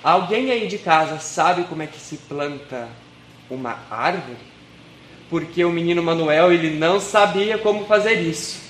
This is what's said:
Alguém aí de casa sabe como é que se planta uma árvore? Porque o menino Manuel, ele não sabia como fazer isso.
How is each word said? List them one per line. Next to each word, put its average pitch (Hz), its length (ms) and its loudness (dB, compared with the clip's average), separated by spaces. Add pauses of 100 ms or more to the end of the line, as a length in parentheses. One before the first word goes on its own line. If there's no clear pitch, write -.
Alguém 190 480 2
aí 226 160 0
de 196 120 -6
casa 156 400 2
sabe 175 460 0
como 160 180 -8
é 151 40 -8
que - 120 -16
se - 180 -14
planta 139 720 -8 (640)
uma 127 280 -8 (120)
árvore? 123 480 -4 (880)
Porque 165 360 -2
o 175 60 2
menino 170 320 0
Manuel, 165 500 4
ele 160 180 2
não 165 300 2
sabia 208 580 2
como 214 280 0
fazer 214 280 4
isso. 165 560 -4